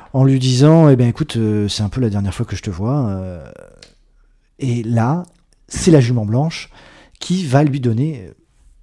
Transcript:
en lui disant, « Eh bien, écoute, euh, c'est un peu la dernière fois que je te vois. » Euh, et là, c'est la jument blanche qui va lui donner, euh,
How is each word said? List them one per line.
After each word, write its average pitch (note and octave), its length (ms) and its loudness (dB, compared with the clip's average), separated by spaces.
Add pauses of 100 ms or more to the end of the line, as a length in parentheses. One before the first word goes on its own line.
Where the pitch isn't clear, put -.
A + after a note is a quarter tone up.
(120)
en C3+ 120 2
lui C3+ 140 2
disant, « C#3+ 520 4
Eh C3 60 6
bien, A#2+ 120 2
écoute, - 280 -4
euh, G#2+ 320 0
c'est - 140 -6
un G#2 60 -2
peu C3 120 -6
la A#2+ 80 0
dernière G2 240 -4
fois A#2 140 -6
que G2+ 100 -8
je - 60 -12
te A2 80 -8
vois. » A2+ 400 -4
Euh, F#2 340 -10 (1160)
et A#2+ 240 -2
là, A#2+ 400 0 (420)
c'est - 240 -2
la D3+ 100 8
jument A#2+ 240 0
blanche B2+ 460 -4 (480)
qui F#3 260 -4
va C#3 200 2
lui C#3 160 -2
donner, A#2+ 480 -4
euh, - 40 -20 (500)